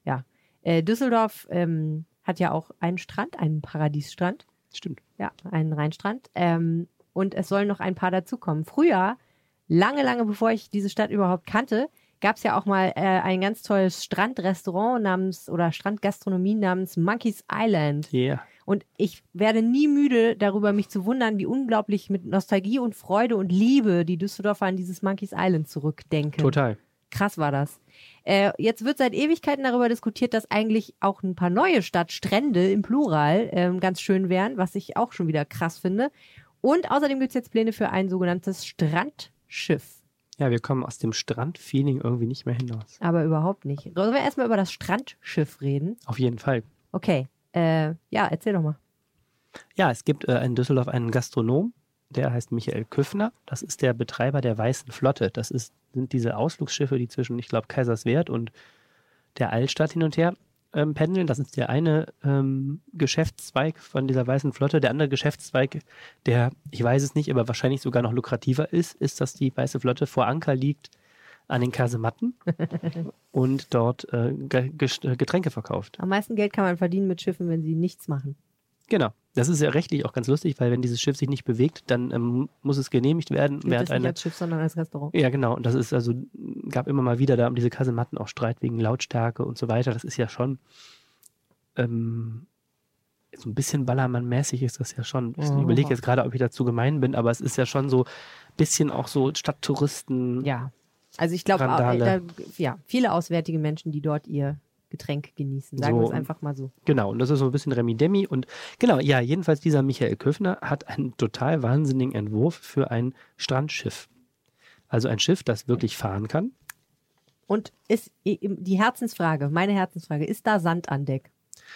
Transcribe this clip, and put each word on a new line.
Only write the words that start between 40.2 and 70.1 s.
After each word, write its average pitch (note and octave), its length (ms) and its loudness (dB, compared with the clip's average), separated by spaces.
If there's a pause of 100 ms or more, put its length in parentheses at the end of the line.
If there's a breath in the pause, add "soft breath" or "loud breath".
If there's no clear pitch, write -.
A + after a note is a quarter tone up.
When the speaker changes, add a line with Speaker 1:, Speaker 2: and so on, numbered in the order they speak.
Speaker 2:
Ja, C#3 120 2
wir A#2 100 2
kommen C3 240 -2
aus - 140 -12
dem A2+ 140 -2
Strandfeeling C3+ 880 -2
irgendwie A#2+ 260 0
nicht B2+ 200 -6
mehr A#2+ 80 -2
hinaus. A#2+ 460 -8
Speaker 1:
Aber E3+ 240 2
überhaupt D#3+ 400 0
nicht. C#3+ 300 -8
Sollen G3+ 200 0
wir C#4 60 2
erstmal C#4 260 -2
über A3+ 100 2
das F#3+ 160 0
Strandschiff - 880 -4
reden? C#3 360 -2 (100)
Speaker 2:
Auf A2+ 120 -8
jeden A#2+ 200 0
Fall. B2 240 -2 (300)
Speaker 1:
Okay. D#3 360 0 (240)
Äh, D#3+ 420 2 (160)
ja, G#3 200 0
erzähl G#3 220 -2
doch F3+ 100 2
mal. D3+ 160 -2 (960 loud breath)
Speaker 2:
Ja, F#3 160 4
es A#2 140 -4
gibt, - 240 0
äh, B2 160 4
in B2 100 0
Düsseldorf B2+ 340 2
einen B2 220 -2
Gastronom, B2 640 0 (360)
der C3 240 -2
heißt A#2+ 200 -4
Michael A2+ 320 -4
Küffner. G3+ 480 -2 (120)
Das - 180 -10
ist - 200 -10
der B2+ 100 4
Betreiber A#2+ 480 -2
der A#2+ 160 0
Weißen A#2 360 -2
Flotte. C3+ 380 0
Das - 200 -6
ist, - 240 -6 (180)
sind C3 200 -6
diese A#2 240 0
Ausflugsschiffe, C#3+ 600 -2
die A#2+ 100 -4
zwischen, B2 300 -6
ich A#2 100 -10
glaub, A2+ 200 -2
Kaiserswerth B2 640 0
und A#2 220 -6 (840 soft breath)
der A#2 140 0
Altstadt C3 400 0
hin E3 120 0
und D#3 120 -2
her, E3+ 180 2 (380)
ähm, D3+ 220 0
pendeln. E3 320 2
Das C3 140 0
ist - 160 -8
der B2 140 -2
eine, D#3 360 2 (160)
ähm, C#3 580 0 (120)
Geschäftszweig - 880 -2
von C3+ 260 -4
dieser C3 220 2
Weißen C3+ 240 2
Flotte. C#3+ 280 2
Der C3+ 100 2
andere D3 180 0
Geschäftszweig, C#3 720 0 (460 loud breath)
der, A#2+ 240 4 (200)
ich G#2 140 -4
weiß B2+ 180 4
es C#3 140 -2
nicht, D3+ 160 0
aber A#2+ 160 2
wahrscheinlich C3 320 0
sogar A#2+ 240 0
noch A2+ 80 0
lukrativer B2+ 600 0
ist, E3+ 220 0
ist, - 260 -4
dass - 140 -4
die C3+ 220 -2
Weiße B2+ 240 -2
Flotte B2+ 260 0
vor B2 220 2